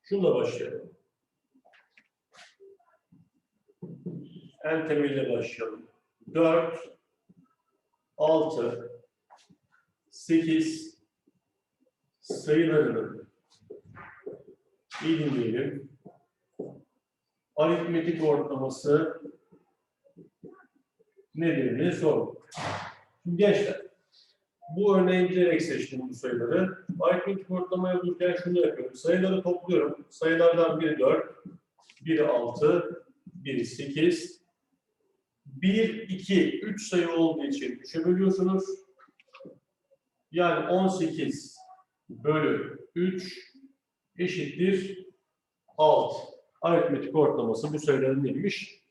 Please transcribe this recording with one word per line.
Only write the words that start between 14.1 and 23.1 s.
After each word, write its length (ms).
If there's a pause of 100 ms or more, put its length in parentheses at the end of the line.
iyi 140
dinleyelim, 720 (1600)
aritmetik 680
ortalaması 1000 (2250)
nedir 440
diye 120
sorduk. 580 (760)